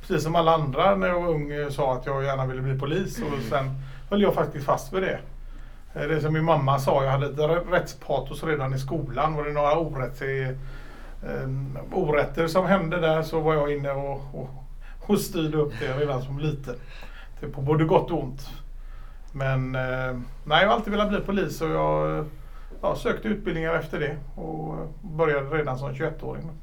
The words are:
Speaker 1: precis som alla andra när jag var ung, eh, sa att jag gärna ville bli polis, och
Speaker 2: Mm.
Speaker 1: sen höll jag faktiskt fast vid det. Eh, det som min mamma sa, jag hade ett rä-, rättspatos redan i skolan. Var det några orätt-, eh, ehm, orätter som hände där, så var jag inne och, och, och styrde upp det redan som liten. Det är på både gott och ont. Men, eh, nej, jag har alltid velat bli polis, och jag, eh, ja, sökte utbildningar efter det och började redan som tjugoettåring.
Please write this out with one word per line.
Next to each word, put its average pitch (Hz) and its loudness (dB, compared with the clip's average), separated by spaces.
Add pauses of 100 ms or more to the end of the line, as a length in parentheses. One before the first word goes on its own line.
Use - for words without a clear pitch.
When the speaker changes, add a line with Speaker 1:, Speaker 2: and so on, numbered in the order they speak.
Speaker 1:
precis 160 2
som 160 0
alla 165 8
andra 160 4
när 185 2
jag 180 2
var 175 0
ung, 151 0
eh, 147 -2
sa 139 0
att 120 -6
jag 135 0
gärna 135 0
ville 131 -2
bli 135 0
polis, 160 -2
och 151 -2
Speaker 2:
Mm. 143 -2 (100)
Speaker 1:
sen 135 0 (400)
höll 208 6
jag 175 6
faktiskt 147 0
fast - 0
vid 190 0
det. 175 -2 (760)
Eh, 151 -4
det 156 2
som 151 0
min 156 2
mamma 139 6
sa, 139 4
jag 135 2
hade 139 2
ett 139 -4
rä-, 160 2
rättspatos 147 -2
redan 135 0
i 131 0
skolan. 156 0
Var 151 -2
det 147 -4
några 147 4
orätt-, 135 -2
eh, 135 -2 (800)
ehm, 135 -4 (140)
orätter 156 2
som 180 4
hände 175 4
där, 160 4
så 160 0
var 156 4
jag 147 2
inne 139 -2
och, 139 -2 (140)
och, - -8 (560)
och 202 6
styrde 156 0
upp 143 2
det 131 -2
redan 139 0
som 139 -6
liten. 135 -2 (680)
Det - -8
är - -8
på - -8
både 151 4
gott 160 4
och 156 0
ont. - -8 (840)
Men, 131 0
eh, 127 -2 (260)
nej, 156 6
jag 196 6
har 226 6
alltid 208 -2
velat 208 4
bli 190 2
polis, 185 0
och 160 0
jag, 156 2
eh, 156 -2 (580)
ja, 151 2
sökte - 0
utbildningar 165 0
efter 160 -2
det 147 -2 (180)
och 160 -6 (260)
började 151 0
redan 135 0
som 139 -4
tjugoettåring. 139 -4 (120)